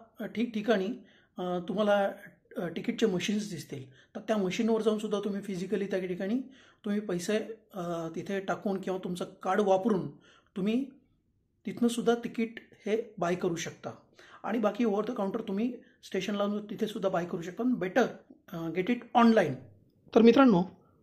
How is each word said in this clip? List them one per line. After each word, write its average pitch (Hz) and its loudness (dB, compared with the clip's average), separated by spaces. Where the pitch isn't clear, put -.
अ, 214 -8
ठिकठिकाणी, 208 0
अ, 180 -2
तुम्हाला, 202 2
अ, 180 -4
तिकीटचे 220 -2
मशीन्स 185 -2
दिसतील, 143 -12
तर 220 -10
त्या 214 -2
मशीनवर 214 0
जाऊन 214 0
सुद्धा 208 -4
तुम्ही 202 -4
फिजिकली 196 -4
त्या 185 -4
ठिकाणी 190 -4
तुम्ही 208 -2
पैसे, 208 -2
अ, 170 -6
तिथे 196 -6
टाकून 190 -4
किंवा 190 -4
तुमचं 180 -6
कार्ड 196 0
वापरून 190 2
तुम्ही 220 0
तिथनं 226 0
सुद्धा 233 2
तिकीट - -6
हे 220 -2
बाय 175 -2
करू 175 -2
शकता. - -10
आणि 208 -4
बाकी 208 0
over 208 0
the 247 -4
counter 202 -4
तुम्ही 208 -2
स्टेशनला 202 -2
जाऊन 208 -4
तिथे 208 -4
सुद्धा 190 -2
बाय 175 -2
करू 175 -6
शकता. 180 -8
Better, 208 2
अ, 165 -8
get 180 -2
it 240 2
online. 220 6
तर - 10
मित्रांनो, 226 10